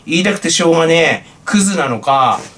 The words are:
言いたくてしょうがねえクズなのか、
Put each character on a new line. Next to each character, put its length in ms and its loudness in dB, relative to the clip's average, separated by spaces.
言 140 0
い 20 0
た 100 0
く 60 -6
て 120 -4
し 120 0
ょ 80 2
う 40 4
が 120 2
ね 400 0
え 180 -20
ク 140 0
ズ 180 0
な 120 -2
の 120 -6
か、 400 0